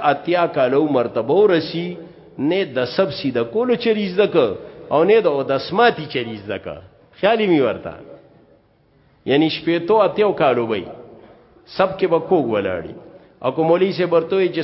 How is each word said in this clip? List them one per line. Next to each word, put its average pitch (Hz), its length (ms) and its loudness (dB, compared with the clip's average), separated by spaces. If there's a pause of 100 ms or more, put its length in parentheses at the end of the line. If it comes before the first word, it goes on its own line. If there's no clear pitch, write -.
(120)
اتیا 170 360 0
کاله 135 300 0
عمر 139 300 2
ته 117 140 -4
به 135 120 -2
ورسي، 175 640 2 (400)
نه 175 260 0
د 127 220 -4
سب 185 280 0
سیده 120 300 -2
کولو 233 320 0
چلی 214 340 0
زده 185 180 2
که، 117 280 2 (340)
او 151 140 2
نه 214 180 6
د 180 60 0
اودس 135 460 -2
ماتي 196 320 2
چلی 113 320 -6
زده 101 200 -8
که. 80 200 -12 (420)
خیال 220 200 4
یې 208 100 0
مې 156 120 4
ورته. 92 320 -2 (1300)
یعنی 147 240 2
شپېتو 170 420 -2
اتیاو 208 420 2
کالو 120 340 0
به 101 160 -4 (920)
سب 185 220 0
کې 190 60 2
به 165 140 2
کوږ 165 340 0
ولاړي. 92 420 -4 (480)
او 127 80 0
که 147 100 -4
مولوي 175 320 2
صاحب 170 200 -2
ورته 165 220 0
وایي 190 140 2
چې 160 140 -4